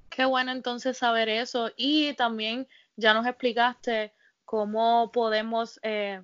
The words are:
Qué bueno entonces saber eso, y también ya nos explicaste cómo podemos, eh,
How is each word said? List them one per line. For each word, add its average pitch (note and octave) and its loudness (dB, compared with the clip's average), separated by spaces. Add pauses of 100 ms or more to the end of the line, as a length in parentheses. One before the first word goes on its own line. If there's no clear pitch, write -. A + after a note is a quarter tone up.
(100)
Qué C4 2
bueno B3+ 2
entonces B3 -4
saber A3+ 2
eso, A#3 -2
y D4 2
también A3+ -2 (300)
ya G#3+ 4
nos A3+ 0
explicaste A#3+ -2 (320)
cómo A3+ 2
podemos, A3+ -2
eh, G#3 -4